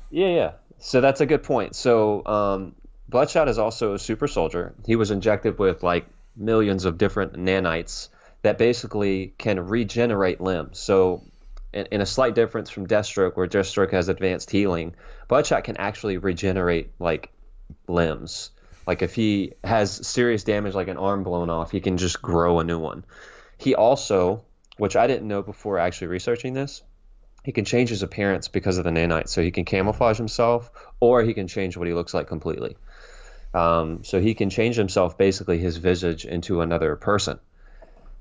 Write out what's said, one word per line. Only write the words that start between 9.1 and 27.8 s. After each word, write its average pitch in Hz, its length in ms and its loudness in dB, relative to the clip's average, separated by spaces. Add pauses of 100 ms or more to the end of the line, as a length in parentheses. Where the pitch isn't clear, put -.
can 92 300 -2
regenerate 107 720 0
limbs. 87 400 -4
So 92 440 4 (500)
in, - 140 -6
in 101 140 -2
a 98 40 0
slight 123 300 0
difference 113 340 0
from 95 180 -10
Deathstroke, 104 480 0
where 92 120 0
Deathstroke 98 440 0
has 92 180 2
advanced 90 420 -2
healing, 85 440 0 (320)
Bloodshot 139 360 2
can - 140 -8
actually 101 400 -4
regenerate, 90 840 0
like, 82 320 -2 (560)
limbs. 85 640 -2 (340)
Like, 90 160 0
if 90 140 -2
he 104 380 0 (100)
has 104 420 0
serious 120 380 0
damage, 104 320 -2
like 92 140 -2
an 87 80 -8
arm 98 260 -2
blown 87 260 -2
off, 82 220 -4
he 98 80 -2
can 92 180 0
just 87 240 -2
grow 85 380 2
a 80 40 0
new 85 160 -2
one. - 260 -8 (520)
He - 160 0
also, 107 720 2 (340)
which 104 180 -2
I 113 120 4
didn't 123 200 -2
know 101 140 -2
before 101 380 -6
actually 87 280 -2
researching 117 460 -4
this, 139 300 -6 (600)
he 139 80 -6
can 104 140 -2
change 123 240 2